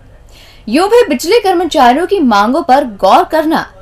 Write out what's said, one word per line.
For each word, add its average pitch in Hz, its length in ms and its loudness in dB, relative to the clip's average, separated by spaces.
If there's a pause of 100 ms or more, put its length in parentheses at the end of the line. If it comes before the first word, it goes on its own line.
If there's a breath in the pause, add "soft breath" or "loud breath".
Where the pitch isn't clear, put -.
(680 soft breath)
यूं 320 200 0
भी 480 200 4
बिजली 311 320 0
कर्मचारियों 339 680 0
की 403 140 -2
मांगों 233 420 0
पर 269 220 0 (120)
गौर 285 280 0
करना 320 420 -2 (160)